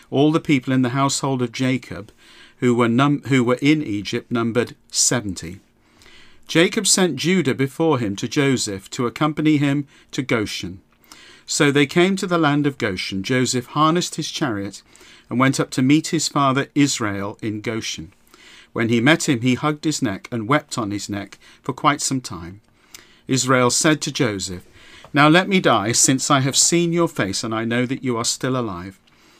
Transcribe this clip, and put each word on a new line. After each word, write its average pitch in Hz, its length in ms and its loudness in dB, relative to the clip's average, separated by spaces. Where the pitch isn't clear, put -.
all 143 220 4
the 160 80 2
people 135 340 0
in 131 80 4
the 123 80 2
household 135 520 -2
of 117 100 -4
Jacob 120 600 -4
who 123 180 2
were 117 140 4
num-, 139 380 2
who 131 160 4
were 123 180 2
in 147 220 4
Egypt 104 480 -6
numbered 117 440 -2
seventy. 95 720 -2
Jacob 190 380 2
sent 180 300 2
Judah 143 400 0
before 135 420 0
him 101 200 -2
to 123 100 -6
Joseph 123 640 0
to 123 160 -2
accompany 151 500 0
him 143 300 0
to 147 100 -6
Goshen. 104 600 -4
So 143 260 2
they 143 140 4
came 180 320 2
to 202 100 -4
the 175 100 0
land 147 300 2
of 135 100 -4
Goshen. 95 460 -4
Joseph 127 440 0
harnessed 156 480 0
his 156 140 -6
chariot 104 540 -6
and 120 100 -2
went 135 200 2
up 139 120 -2
to 135 100 -2
meet 147 280 4
his 156 180 -2
father 135 480 0
Israel 104 640 0
in 107 200 -6
Goshen. 110 500 -8
When 113 160 -2
he 120 120 2
met 156 260 2
him, 123 140 0
he 127 140 2
hugged 151 300 -4
his 156 160 -2
neck - 280 -4
and 110 180 -6
wept 147 300 -2
on 107 140 -4
his 101 180 -8
neck 101 300 -10
for 135 100 -4
quite 143 280 -2
some 131 200 -4
time. 90 400 -14
Israel 127 420 2
said 156 320 2
to 147 100 -6
Joseph, 95 560 -4
"Now 143 160 6
let 185 200 4
me 190 120 4
die, 113 320 2
since - 360 2
I 139 120 4
have 131 160 -2
seen 170 360 2
your 170 140 2
face 98 360 -4
and 113 120 -4
I 113 100 -2
know 120 200 0
that 135 180 -6
you 123 140 -2
are 117 80 -4
still 127 320 -4
alive." 98 420 -8